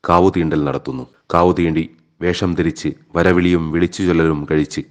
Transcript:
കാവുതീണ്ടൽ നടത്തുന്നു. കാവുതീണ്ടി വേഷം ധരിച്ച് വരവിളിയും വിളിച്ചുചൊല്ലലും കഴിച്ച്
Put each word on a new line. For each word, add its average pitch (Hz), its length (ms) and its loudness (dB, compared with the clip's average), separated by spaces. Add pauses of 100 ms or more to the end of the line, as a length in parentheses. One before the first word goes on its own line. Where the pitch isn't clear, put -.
കാവുതീണ്ടൽ 87 640 2
നടത്തുന്നു. - 380 -8 (260)
കാവുതീണ്ടി 85 520 2 (380)
വേഷം 87 380 -2
ധരിച്ച് 78 300 -4 (260)
വരവിളിയും 87 560 2
വിളിച്ചുചൊല്ലലും 82 680 0 (120)
കഴിച്ച് 76 380 -2